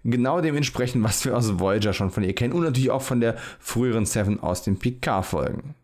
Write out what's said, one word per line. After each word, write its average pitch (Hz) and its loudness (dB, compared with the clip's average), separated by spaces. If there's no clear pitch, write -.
genau 123 2
dem 156 0
entsprechen, 123 0
was 107 0
wir 117 0
aus 110 0
Voyager 101 2
schon 95 0
von 104 -2
ihr 92 0
kennen 120 0
und 170 0
natürlich 131 2
auch 131 0
von 123 0
der 117 2
früheren 113 0
Seven 104 0
aus 90 -2
den 98 0
Picard-Folgen. 120 -2